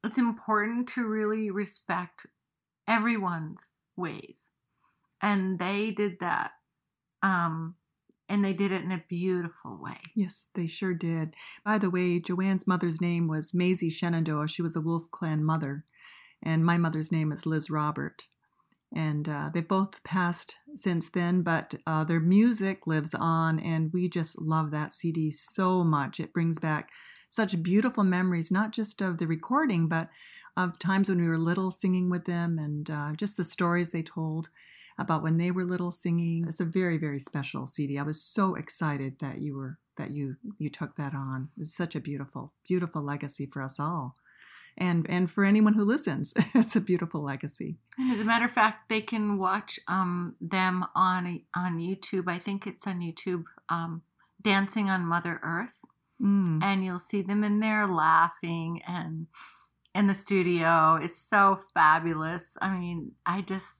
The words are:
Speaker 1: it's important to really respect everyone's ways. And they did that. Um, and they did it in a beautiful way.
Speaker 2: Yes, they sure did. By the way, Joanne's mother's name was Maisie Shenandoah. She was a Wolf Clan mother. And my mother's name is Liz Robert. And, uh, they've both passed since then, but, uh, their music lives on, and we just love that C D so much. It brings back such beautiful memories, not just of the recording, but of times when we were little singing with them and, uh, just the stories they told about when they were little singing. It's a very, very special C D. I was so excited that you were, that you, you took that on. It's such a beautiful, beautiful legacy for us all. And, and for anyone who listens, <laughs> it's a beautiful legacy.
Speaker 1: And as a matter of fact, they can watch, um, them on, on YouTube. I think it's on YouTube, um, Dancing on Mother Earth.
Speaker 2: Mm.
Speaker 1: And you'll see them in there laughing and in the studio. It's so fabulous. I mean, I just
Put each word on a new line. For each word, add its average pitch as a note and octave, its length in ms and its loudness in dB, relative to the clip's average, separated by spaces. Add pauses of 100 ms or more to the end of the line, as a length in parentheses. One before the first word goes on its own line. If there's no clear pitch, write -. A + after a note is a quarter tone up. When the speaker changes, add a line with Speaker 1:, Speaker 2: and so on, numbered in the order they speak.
Speaker 1:
it's G#3+ 140 -4
important A#3 720 0
to A#3+ 160 -2
really G#3+ 440 0
respect F#3 760 -6 (600)
everyone's G3+ 840 -2 (240)
ways. - 540 -10 (720)
And F#3+ 360 2
they G3+ 340 0
did F#3+ 280 -2
that. - 320 -2 (720)
Um, E3+ 520 0 (520)
and G3+ 160 2
they G3 100 2
did G3 180 2
it F3+ 120 -2
in F3+ 80 -4
a E3+ 160 -4
beautiful F3 760 -4
way. - 160 -10 (160)
Speaker 2:
Yes, F#3+ 400 -2
they E3+ 140 -2
sure F#3 260 -4
did. E3 420 -2 (280)
By G#3+ 140 2
the G3 120 2
way, F3+ 300 2
Joanne's F#3 480 0
mother's F3 320 0
name E3+ 280 2
was D#3 260 -2
Maisie F3+ 360 2
Shenandoah. D#3+ 600 0
She F3 120 -6
was E3 140 -2
a D#3+ 60 0
Wolf E3 280 -2
Clan D#3 340 -2
mother. D#3 420 -2 (560)
And D#3+ 240 2
my E3+ 120 4
mother's D#3+ 340 0
name D#3 200 2
is C#3+ 140 -8
Liz D#3 240 0
Robert. D3+ 560 -4 (680)
And, D#3 320 -2
uh, D3 260 -4
they've E3+ 140 -2
both G3 360 0
passed F3 540 -2 (180)
since E3+ 340 -2
then, F3+ 320 2
but, E3 340 0 (120)
uh, D#3 160 0
their E3 160 2
music G3 680 4
lives D#3 300 0
on, D#3+ 440 2
and D#3+ 340 0
we F3+ 140 0
just E3+ 320 -4
love D#3+ 320 0
that D3+ 220 -4
C E3 180 -2
D D#3 200 0
so F#3 520 0
much. D3+ 360 2
It D3+ 140 -8
brings E3 260 0
back D#3 320 -2 (360)
such G3 360 -2
beautiful G#3+ 400 4
memories, F3+ 480 2
not G#3+ 200 2
just - 300 -6
of F3+ 160 0
the E3+ 80 0
recording, E3+ 600 2
but E3 220 -2 (460)
of F3+ 220 -2
times F#3+ 320 2
when F3+ 100 2
we E3+ 80 4
were E3 120 2
little F3+ 320 0
singing F#3 380 0
with F3 160 -2
them E3+ 340 -2
and, D3 320 -4
uh, D3 260 -4
just - 180 -4
the F3 80 -2
stories F3 460 0
they E3 140 -4
told D#3+ 460 -6 (500)
about D#3+ 240 0
when D#3+ 140 2
they F3 120 2
were F3+ 160 -2
little F3+ 240 -2
singing. E3+ 580 -2
It's D#3+ 120 -8
a F3 60 0
very, E3+ 320 0
very D3 200 -4
special C3+ 480 -6
C C#3+ 220 -4
D. C#3 100 -4
I C#3+ 60 -4
was D3+ 180 -4
so F#3+ 320 0
excited C#3+ 680 -4
that C3+ 200 -8
you C#3+ 140 -6
were, C3+ 240 -10 (180)
that - 140 -8
you, C#3+ 240 -6 (240)
you D3 100 -4
took - 280 -8
that C#3+ 180 -6
on. C3+ 420 -6
It's D#3 160 -10
such E3+ 220 -6
a C#3+ 40 -4
beautiful, C#3 540 -10 (140)
beautiful F3 340 -2
legacy C#3+ 460 -6
for C#3 160 -8
us C3+ 160 -6
all. D3 380 -6 (580)
And, E3+ 320 0
and F3+ 220 0
for G3 160 2
anyone G#3+ 300 6
who G#3 100 4
listens, F3 480 0 (100)
<laughs> - 120 -4
it's A3+ 200 4
a A3 60 4
beautiful E3+ 400 -2
legacy. C#3+ 560 -6 (200)
Speaker 1:
And B3+ 140 0
as G#3+ 100 0
a G#3+ 40 -2
matter A#3 200 4
of A#3+ 60 -2
fact, G#3+ 380 2
they A3 120 2
can G#3 360 0
watch, F#3+ 500 -2
um, F3 540 0
them F#3 420 0 (120)
on, F3+ 460 2 (140)
on F3 220 -2
YouTube. F#3 500 -4
I F3+ 120 -2
think G3 260 -6
it's - 220 -10
on F3+ 120 -4
YouTube, E3+ 440 -6 (260)
um, E3 320 -4 (400)
Dancing G3 480 2
on F3+ 160 0
Mother E3+ 380 -2
Earth. E3+ 300 -4 (460)
Speaker 2:
Mm. F#3 440 4
Speaker 1:
And G3 200 2
you'll F3+ 140 -4
see G3 240 -4
them G3+ 220 0
in G#3 160 2
there G#3+ 260 2
laughing E3 1040 2
and E3 400 -6 (640)
in G#3 140 4
the G3 80 4
studio. E3 800 4
It's D#3+ 220 -4
so G3 420 4 (160)
fabulous. D#3+ 840 2
I F#3+ 160 0
mean, F3 360 -6 (160)
I F#3+ 140 0
just F#3+ 380 -6